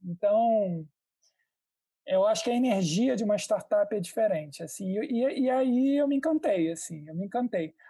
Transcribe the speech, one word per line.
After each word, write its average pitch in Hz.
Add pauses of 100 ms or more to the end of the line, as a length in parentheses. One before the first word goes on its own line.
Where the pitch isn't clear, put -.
Então, 202 (1200)
eu 190
acho 214
que 247
a 240
energia 233
de 214
uma 208
startup 208
é 208
diferente, 175
assim. 190
E, 220
e, 254
e 254
aí 262
eu 285
me 285
encantei, 226
assim, 160
eu 160
me 185
encantei. 202 (160)